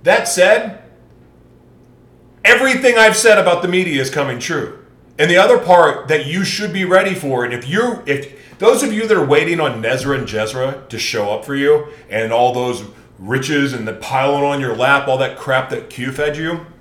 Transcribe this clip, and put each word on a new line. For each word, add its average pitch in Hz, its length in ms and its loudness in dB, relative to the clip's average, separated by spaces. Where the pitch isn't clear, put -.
That 185 240 2
said, 214 520 2
everything 247 520 4
I've 220 200 6
said 214 200 6
about 175 240 2
the 180 60 -4
media 175 340 0
is 131 80 -4
coming 139 300 -4
true. 151 400 -8
And 156 100 2
the 175 80 4
other 220 220 6
part 165 480 4
that 147 180 0
you 175 180 -4
should 202 300 -6
be 190 120 -2
ready 190 280 2
for, 135 300 -4
and 120 100 -4
if 123 140 -8
you're, 226 380 -2
if - 340 -6
those 233 240 4
of 226 100 -2
you 220 140 -4
that 214 100 4
are 151 80 0
waiting 160 340 2
on 120 220 -2
Nezra 127 340 -2
and 123 120 -6
Jezra 127 600 -6
to 110 120 -12
show 104 320 -4
up 110 140 -6
for 143 100 -6
you, 147 320 2
and 113 200 -2
all 123 220 2
those 120 300 -4
riches 131 560 -2
and 110 140 -8
the 110 60 -8
piling 139 500 -2
on 143 160 -2
your 123 160 -4
lap, 135 320 2
all 127 100 0
that 123 180 -2
crap 131 360 -4
that 123 180 -10
Q 127 220 -10
fed 147 260 -4
you 160 300 -8